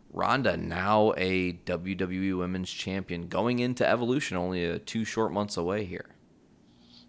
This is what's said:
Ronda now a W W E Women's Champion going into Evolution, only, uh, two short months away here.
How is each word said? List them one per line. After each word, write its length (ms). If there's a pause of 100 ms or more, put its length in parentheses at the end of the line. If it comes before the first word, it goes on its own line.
(140)
Ronda 440
now 600
a 360
W 420
W 260
E 120
Women's 360
Champion 580
going 320
into 280
Evolution, 500
only, 320
uh, 160
two 200
short 280
months 240
away 280
here. 200 (1040)